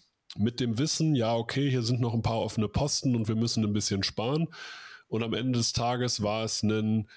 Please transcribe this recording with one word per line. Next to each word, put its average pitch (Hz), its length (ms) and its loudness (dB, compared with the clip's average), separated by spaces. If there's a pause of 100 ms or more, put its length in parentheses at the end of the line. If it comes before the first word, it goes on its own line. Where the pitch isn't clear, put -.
(380)
mit 120 240 0
dem 117 160 0
Wissen, 156 360 2
ja, 117 220 2
okay, 135 340 0
hier 127 120 2
sind 117 180 0
noch 117 140 0
ein 117 80 2
paar 113 180 0
offene 107 300 0
Posten 123 480 0
und 110 100 0
wir 113 80 0
müssen 113 300 2
ein 104 80 0
bisschen 101 280 0
sparen. 143 460 -2 (640)
Und 113 140 -2
am 113 100 -2
Ende 120 260 0
des - 140 0
Tages 120 500 0
war 110 220 0
es - 180 -2
ein, 110 540 2